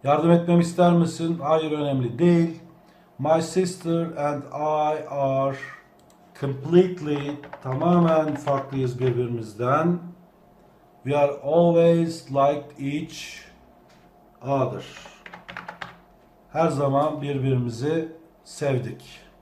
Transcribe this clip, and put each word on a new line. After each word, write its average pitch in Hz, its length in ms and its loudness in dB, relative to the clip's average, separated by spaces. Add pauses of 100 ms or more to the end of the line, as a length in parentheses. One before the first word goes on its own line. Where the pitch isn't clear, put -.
Yardım 151 260 4
etmemi 170 320 4
ister 175 300 4
misin? 165 500 0
Hayır, 156 300 0
önemli 135 460 -2
değil. 170 420 2 (580)
My 160 240 2
sister 170 760 -2
and 143 260 -4
I 151 680 -2
are 135 480 -2 (840)
completely, 147 960 0 (260)
tamamen 156 720 2
farklıyız 135 680 -4
birbirimizden. 123 1000 -2 (1040)
We 143 140 0
are 143 140 4 (100)
always 170 880 4
liked 139 480 0
each 143 400 -6 (1200)
other. 127 420 -2 (1700)
Her 160 160 2
zaman 139 540 0
birbirimizi 135 920 -2 (320)
sevdik. - 760 -6 (220)